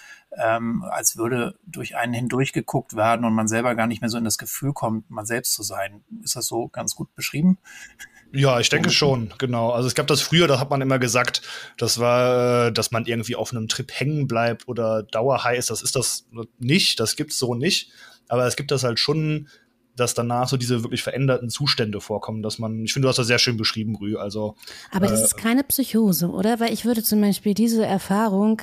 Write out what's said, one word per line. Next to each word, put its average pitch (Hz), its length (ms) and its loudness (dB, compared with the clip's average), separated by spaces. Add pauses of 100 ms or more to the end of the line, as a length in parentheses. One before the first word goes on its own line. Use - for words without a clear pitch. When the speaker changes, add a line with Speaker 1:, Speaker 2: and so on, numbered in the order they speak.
(320)
Speaker 1:
ähm, 117 580 0
als - 280 -2
würde 120 480 -2
durch - 300 -10
einen 120 180 -2
hindurchgeguckt 127 840 -2
werden 113 300 2
und 113 80 4
man 110 140 2
selber 117 280 0
gar 113 120 0
nicht 117 140 -4
mehr 120 80 -2
so 117 80 -4
in 117 60 -4
das 110 140 -2
Gefühl 139 360 -4
kommt, 110 360 -4
man 107 160 -10
selbst 123 280 -2
zu 107 100 -6
sein. 101 400 -8 (200)
Ist - 120 -4
das 117 120 -6
so 117 220 -4
ganz - 260 -6
gut - 200 -12
beschrieben? 180 420 2 (720)
Speaker 2:
Ja, 135 280 4
ich 113 100 2
denke 165 200 2
Speaker 1:
Mhm. - 40 2
Speaker 2:
schon, 127 460 2
genau. 120 320 0
Also 123 160 0
es 117 80 -2
gab 147 100 0
das 143 160 2
früher, 170 260 4
da 135 120 4
hat 143 100 -4
man 139 120 0
immer 131 180 2
gesagt, 123 420 2 (360)
das 117 220 0
war, 123 680 4
äh, 117 40 2
dass 113 200 -2
man 117 140 0
irgendwie 117 300 -4
auf 110 160 -4
einem 113 160 -6
Trip - 240 -6
hängen 143 360 0
bleibt 117 400 0
oder 110 360 0
dauerhigh 120 540 0
ist. 120 140 -2
Das 110 100 -6
ist - 140 -2
das - 320 -4 (320)
nicht, 143 400 2
das 113 160 0
gibt's - 240 -6
so 123 160 0
nicht. 156 360 -2 (360)
Aber 123 180 2
es 120 100 0
gibt 143 140 -6
das 131 140 0
halt 120 160 0
schon, 151 480 0 (480)
dass 123 180 0
danach 120 340 0
so 135 100 0
diese 120 260 0
wirklich 123 180 -4
veränderten 127 480 0
Zustände 110 520 -2
vorkommen, 110 420 -6
dass 107 160 -6
man, 110 260 -4
ich 107 80 -4
finde, 131 140 2
du - 20 4
hast 123 80 2
das 123 100 2
sehr 120 120 4
schön 117 180 2
beschrieben, 110 380 -2
Rü, 101 200 -4
also, 107 400 -6 (360)
Speaker 3:
Aber 202 160 2
das 214 140 2
Speaker 2:
äh, - 20 0
Speaker 3:
ist 214 120 2
keine 240 280 2
Psychose, 208 680 2
oder? 220 300 0
Weil 226 140 0
ich 214 120 -4
würde 226 180 0
zum 214 180 4
Beispiel 202 320 2
diese 220 320 2
Erfahrung, 202 760 2